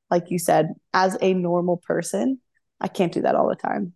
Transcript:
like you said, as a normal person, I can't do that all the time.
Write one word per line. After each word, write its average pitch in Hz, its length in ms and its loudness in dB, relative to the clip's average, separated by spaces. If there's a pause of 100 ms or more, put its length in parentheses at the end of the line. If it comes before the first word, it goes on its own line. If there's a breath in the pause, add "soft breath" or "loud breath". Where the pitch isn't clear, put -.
(120)
like 175 200 0
you 180 60 -2
said, 160 360 0 (200)
as 190 280 2
a 190 120 2
normal 175 440 0
person, 202 640 -4 (420)
I 185 80 -2
can't 175 240 0
do - 80 -2
that - 140 2
all - 120 2
the - 80 0
time. 185 400 -6